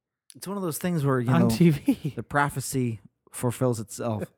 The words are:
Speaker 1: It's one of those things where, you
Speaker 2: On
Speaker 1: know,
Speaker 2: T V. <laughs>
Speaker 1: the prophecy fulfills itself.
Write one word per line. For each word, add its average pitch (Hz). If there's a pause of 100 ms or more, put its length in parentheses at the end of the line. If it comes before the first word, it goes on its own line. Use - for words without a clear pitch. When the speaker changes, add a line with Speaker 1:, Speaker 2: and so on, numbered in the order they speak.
(340)
Speaker 1:
It's 135
one 196
of 190
those 160
things 170
where, 135
you 120
Speaker 2:
On 165
Speaker 1:
know, 117
Speaker 2:
T 165
V. 151
<laughs> -
Speaker 1:
the 113
prophecy 135 (300)
fulfills 123
itself. 110 (140)